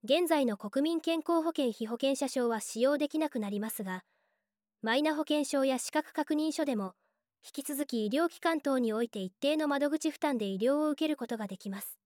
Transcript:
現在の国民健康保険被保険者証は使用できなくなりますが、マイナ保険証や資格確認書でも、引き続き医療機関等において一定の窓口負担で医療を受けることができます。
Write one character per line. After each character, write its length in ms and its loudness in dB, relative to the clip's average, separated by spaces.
現 240 4
在 180 4
の 100 0
国 280 -2
民 160 0
健 180 0
康 240 2
保 80 0
険 220 0
被 140 -6
保 80 -4
険 200 0
者 140 -2
証 200 0
は 120 0
使 200 -8
用 180 4
で 100 0
き 100 -2
な 100 0
く 100 -4
な 120 -4
り 80 -4
ま 120 -4
す 120 -8
が、 220 -6
マ 140 2
イ 60 4
ナ 120 2
保 80 0
険 220 2
証 200 2
や 140 2
資 120 -6
格 220 -2
確 220 0
認 180 0
書 120 0
で 120 0
も、 180 -4
引 180 -10
き 40 -8
続 200 -4
き 200 0
医 40 0
療 180 2
機 100 -6
関 220 0
等 180 0
に 140 0
お 100 -2
い 60 -2
て 100 -10
一 120 -4
定 160 2
の 120 0
窓 220 2
口 200 0
負 100 -14
担 180 0
で 80 -2
医 100 -2
療 200 2
を 140 2
受 140 -2
け 40 0
る 80 0
こ 100 -8
と 100 -6
が 100 -6
で 120 -10
き 100 -10
ま 120 -8
す。 260 -14